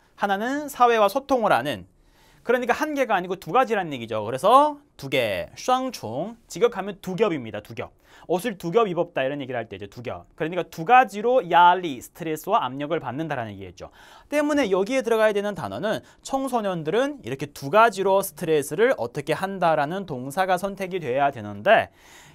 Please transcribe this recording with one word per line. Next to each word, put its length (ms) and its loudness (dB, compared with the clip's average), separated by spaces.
하나는 520 -2
사회와 400 4
소통을 460 0
하는. 340 -2
그러니까 280 2
한 200 -4
개가 220 0
아니고 220 -2
두 140 -12
가지라는 420 0
얘기죠. 300 -6
그래서 540 4
두 120 -12
개, 480 -2
쌍총, 800 -4
직역하면 540 -2
두 140 -8
겹입니다. 460 -2
두 120 -18
겹. 180 -10
옷을 320 -4
두 100 -8
겹 180 2
입었다 360 -2
이런 180 -4
얘기를 160 -8
할 100 -6
때 80 -14
이제 120 -12
두 160 -16
겹. 320 -10
그러니까 260 -4
두 240 -10
가지로 640 4
야리, 500 6
스트레스와 640 -2
압력을 360 -4
받는다라는 540 -6
얘기겠죠. 360 -16
때문에 400 2
여기에 320 2
들어가야 320 2
되는 220 -2
단어는 460 -4
청소년들은 1000 -2
이렇게 240 -8
두 240 -10
가지로 500 4
스트레스를 760 0
어떻게 360 -4
한다라는 720 0
동사가 540 -2
선택이 400 -6
돼야 320 0
되는데 580 0